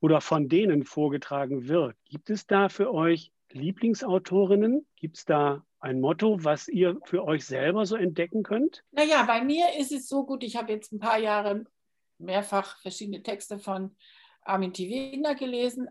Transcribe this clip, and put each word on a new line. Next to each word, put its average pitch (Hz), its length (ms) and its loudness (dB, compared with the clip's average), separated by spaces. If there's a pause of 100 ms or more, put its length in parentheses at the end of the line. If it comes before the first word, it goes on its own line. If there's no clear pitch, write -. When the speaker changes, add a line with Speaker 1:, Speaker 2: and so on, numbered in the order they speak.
Speaker 1:
oder 156 200 6
von 147 300 0
denen 165 340 4
vorgetragen 139 840 -2
wird, 147 360 0
gibt - 240 -14
es 208 180 -4
da 196 220 4
für - 240 -2
euch 165 400 2 (180)
Lieblingsautorinnen? 202 1400 2 (100)
Gibt's - 280 -10
da 143 400 2 (140)
ein 131 240 -4
Motto, 165 420 2
was 151 240 0
ihr 185 360 2
für 180 200 -2
euch 156 220 -2
selber 160 400 0
so 208 100 -2
entdecken 175 460 0
könnt? 233 500 -2
Speaker 2:
Na 294 120 2
ja, 302 180 6
bei 233 200 2
mir 302 220 2 (140)
ist 277 120 -4
es 277 160 -8
so 269 200 -2
gut, 269 180 -6
ich 233 120 -8
habe 220 140 -4
jetzt 214 220 -8
ein 214 80 -8
paar 220 180 0
Jahre 208 460 0 (540)
mehrfach 196 640 -2
verschiedene 190 400 -10
Texte 202 360 -8
von 190 380 -8 (460)
Armin 190 320 -2
T. 185 160 -6
Wegener 269 440 -4
gelesen. 247 560 -4